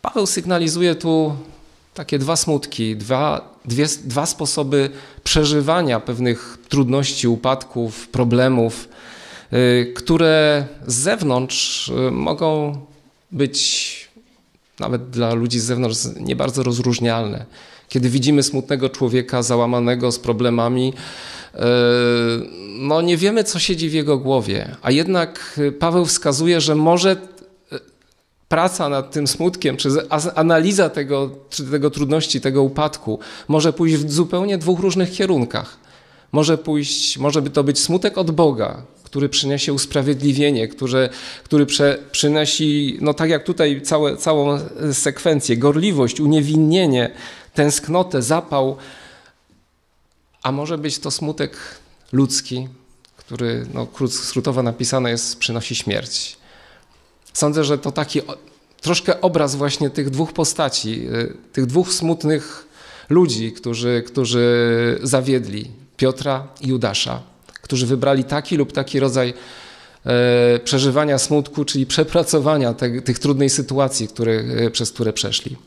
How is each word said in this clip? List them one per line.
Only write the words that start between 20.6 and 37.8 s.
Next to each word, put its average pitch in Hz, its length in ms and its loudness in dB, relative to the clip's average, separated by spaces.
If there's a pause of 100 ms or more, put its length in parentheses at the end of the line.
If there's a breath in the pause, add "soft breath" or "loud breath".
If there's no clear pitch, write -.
e, - 60 -10 (1160)
no 151 240 2
nie 175 140 2
wiemy, 202 280 2
co 180 140 -4
siedzi 165 300 0
w 151 60 -4
jego 147 240 2
głowie, 107 640 -2
a 123 80 0
jednak, 165 760 0
e, 139 40 -2
Paweł 170 340 2
wskazuje, 165 540 2
że 151 140 2
może, 170 360 4 (640)
e, 139 60 -10 (680)
praca 175 400 0
nad 135 220 -2
tym 147 160 -2
smutkiem, 165 500 0
czy 135 140 0
z-, 147 200 0
a-, 156 240 -2
analiza 165 560 4
tego, 139 400 -2 (200)
czy 147 140 -8
tego 143 260 0
trudności, 143 500 0
tego 135 220 2
upadku 139 560 -2 (300 loud breath)
może 156 240 4
pójść 160 240 2
w 147 160 -2
zupełnie 180 460 0
dwóch 170 220 0
różnych 180 300 0
kierunkach. 156 680 -2 (560 soft breath)
Może 151 260 4
pójść, 147 600 -2
może 147 240 0
by 127 80 -4
to 143 140 0
być 139 140 2
smutek 185 400 0